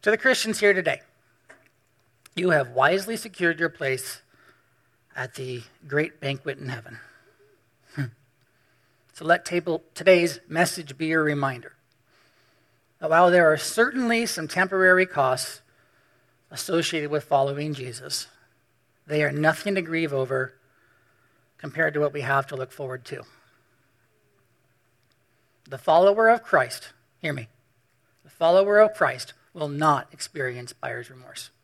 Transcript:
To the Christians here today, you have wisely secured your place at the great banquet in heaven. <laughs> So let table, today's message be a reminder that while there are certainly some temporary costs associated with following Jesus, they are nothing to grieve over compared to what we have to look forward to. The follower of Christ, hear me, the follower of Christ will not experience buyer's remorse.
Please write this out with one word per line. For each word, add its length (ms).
To 80
the 60
Christians 420
here 140
today, 280
you 160
have 200
wisely 460
secured 420
your 100
place 520
at 200
the 280
great 320
banquet 400
in 100
heaven. 300
<laughs> 140
So 100
let 200
table, 380
today's 540
message 500
be 140
a 80
reminder 540
that 140
while 180
there 240
are 40
certainly 680
some 220
temporary 580
costs 560
associated 600
with 120
following 520
Jesus, 500
they 160
are 100
nothing 440
to 80
grieve 300
over 420
compared 340
to 60
what 120
we 100
have 260
to 80
look 160
forward 340
to. 160
The 80
follower 500
of 140
Christ, 500
hear 140
me, 160
the 80
follower 480
of 160
Christ 380
will 160
not 420
experience 640
buyer's 380
remorse. 400